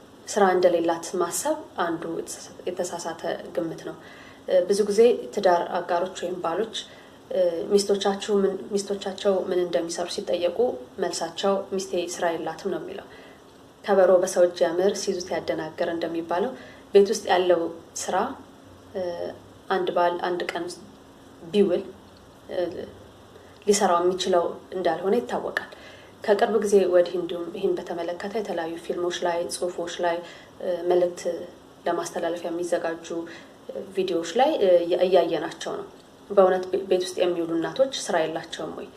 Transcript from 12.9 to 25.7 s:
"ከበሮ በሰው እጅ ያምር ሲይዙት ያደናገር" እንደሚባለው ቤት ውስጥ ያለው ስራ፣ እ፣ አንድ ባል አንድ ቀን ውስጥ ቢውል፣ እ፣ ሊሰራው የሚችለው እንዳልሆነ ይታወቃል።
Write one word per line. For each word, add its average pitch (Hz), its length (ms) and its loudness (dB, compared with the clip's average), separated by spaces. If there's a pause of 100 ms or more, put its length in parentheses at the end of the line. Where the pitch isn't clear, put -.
"ከበሮ 190 340 8
በሰው 185 260 4
እጅ 175 160 2
ያምር 180 360 2
ሲይዙት 175 340 -4
ያደናገር" 165 600 -4
እንደሚባለው 170 600 -2 (380)
ቤት 202 180 8
ውስጥ 208 180 -2
ያለው 180 340 4 (360)
ስራ፣ - 180 -4 (760)
እ፣ 190 120 -6 (680)
አንድ 180 220 0
ባል 175 300 2
አንድ 175 240 -2
ቀን 175 180 -4
ውስጥ - 160 -10 (640)
ቢውል፣ 180 400 2 (680)
እ፣ - 380 -4 (760)
ሊሰራው 202 360 4
የሚችለው 180 460 2 (260)
እንዳልሆነ 180 460 0
ይታወቃል። - 540 -6 (520)